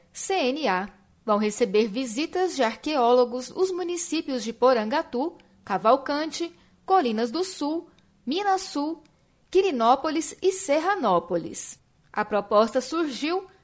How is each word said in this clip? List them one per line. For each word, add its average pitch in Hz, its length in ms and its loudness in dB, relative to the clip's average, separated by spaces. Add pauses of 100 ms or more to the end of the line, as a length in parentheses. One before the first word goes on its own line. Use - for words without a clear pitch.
(120)
C - 220 0
N 285 340 0
A. 185 220 -2 (340)
Vão 208 140 2
receber 214 500 2
visitas 269 680 -2
de 269 60 0
arqueólogos 247 880 2
os 381 200 0
municípios 330 760 -2
de 226 80 -6
Porangatu, 254 840 0 (260)
Cavalcante, 285 880 0 (300)
Colinas 240 460 2
do 320 120 -4
Sul, 330 460 -4 (380)
Minas 381 340 0
Sul, 302 420 -4 (480)
Quirinópolis 311 920 2
e 370 100 2
Serranópolis. 269 1300 0 (340)
A 214 100 -2
proposta 214 600 2
surgiu 320 640 -2 (180)